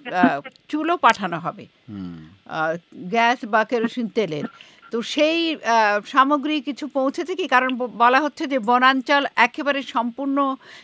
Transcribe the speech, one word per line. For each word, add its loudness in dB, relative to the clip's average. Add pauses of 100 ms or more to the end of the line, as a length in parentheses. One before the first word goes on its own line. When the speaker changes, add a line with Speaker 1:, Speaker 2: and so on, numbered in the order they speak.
(100)
Speaker 1:
আহ, 2 (280)
চুলো -2
পাঠানো 2
হবে, -10 (220)
Speaker 2:
হুম। -12 (180)
Speaker 1:
আহ, -4 (180)
গ্যাস 0
বা 2
কেরোসিন -4
তেলের। -2 (460)
তো -4
সেই, 0
আহ, 2
সামগ্রী 2
কিছু -8
পৌঁছেছে -2
কি? -4
কারণ 2
ব-, -6
বলা 6
হচ্ছে -4
যে -2
বনাঞ্চল 2 (100)
একেবারে 0
সম্পূর্ণ -4 (280)